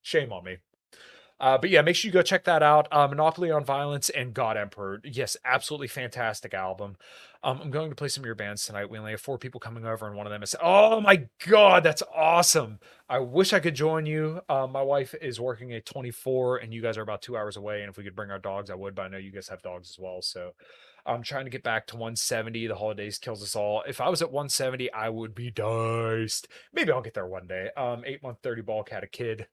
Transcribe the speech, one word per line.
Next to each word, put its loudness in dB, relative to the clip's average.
Shame -2
on -10
me. -12
Uh, 6
but 0
yeah, 8
make 4
sure 0
you -4
go 8
check 2
that 6
out. 8
Uh, 6
Monopoly 2
on 2
Violence -2
and -4
God 0
Emperor. -6
Yes, -4
absolutely 0
fantastic -6
album. -6
Um, -2
I'm -10
going -6
to -10
play -8
some -8
of -8
your -6
bands -8
tonight. -8
We -12
only -10
have -8
four -6
people -12
coming -12
over, -6
and -10
one -8
of -8
them -8
is, -6
oh 8
my 6
God, 10
that's 4
awesome! 4
I -2
wish 2
I 4
could 0
join 0
you. -2
Uh, 2
my -4
wife 0
is -8
working -6
a -8
twenty-four, -2
and -8
you -8
guys -2
are -6
about -6
two -10
hours -6
away, -6
and -12
if -18
we -14
could -12
bring -10
our -8
dogs, -6
I -8
would, -10
but -8
I -8
know -12
you -14
guys -14
have -14
dogs -12
as -20
well, -10
so -10
I'm -4
trying -6
to -12
get -10
back -2
to -14
one -6
seventy. -2
The -4
holidays -6
kills -10
us -8
all. 0
If -8
I 2
was 0
at -4
one -4
seventy, -2
I -4
would -8
be -8
diced. -2
Maybe 0
I'll 2
get -12
there -6
one -10
day. -6
Um, -4
eight-month -10
Dirty -4
Bulk -4
had -10
a -16
kid. -6